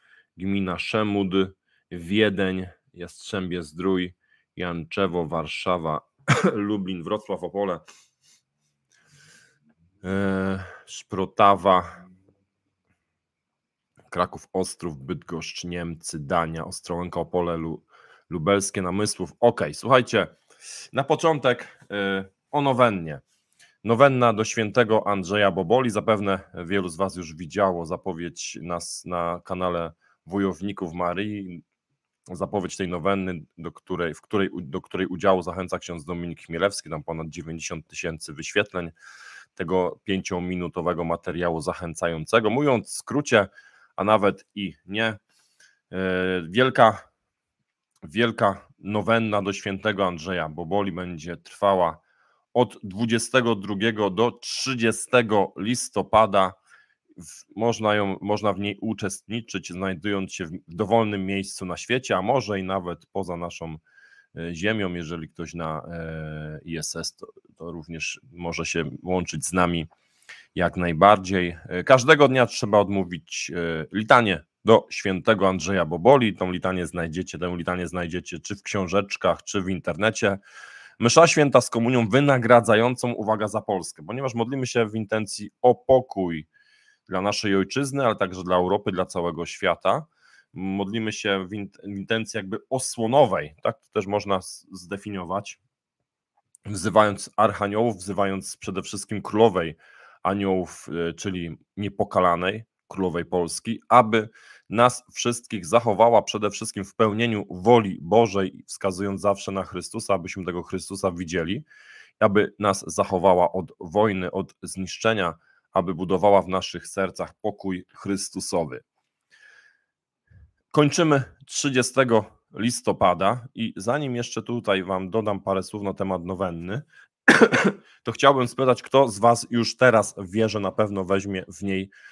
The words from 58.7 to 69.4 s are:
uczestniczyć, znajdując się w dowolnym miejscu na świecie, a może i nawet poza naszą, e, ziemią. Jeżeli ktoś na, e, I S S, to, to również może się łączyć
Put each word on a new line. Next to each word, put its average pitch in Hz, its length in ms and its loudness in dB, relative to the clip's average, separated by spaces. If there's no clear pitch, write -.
uczestniczyć, 104 880 -8
znajdując 95 640 -4
się 90 120 -8
w 78 60 -10
dowolnym 104 580 0
miejscu 98 400 -6
na 87 120 -8
świecie, 123 400 -2
a 92 40 -2
może 104 380 -2
i 95 40 -6
nawet 90 420 -6
poza 90 320 -8
naszą, 85 400 -10
e, 85 180 -10
ziemią. 98 380 -2
Jeżeli 82 360 -8
ktoś 82 240 -12
na, 80 340 -6
e, 78 760 -10
I 82 140 -10
S - 180 -8
S, 82 200 -10
to, - 120 -20
to 82 140 -14
również 82 500 -12
może 85 340 -8
się 80 240 -4
łączyć 90 420 -4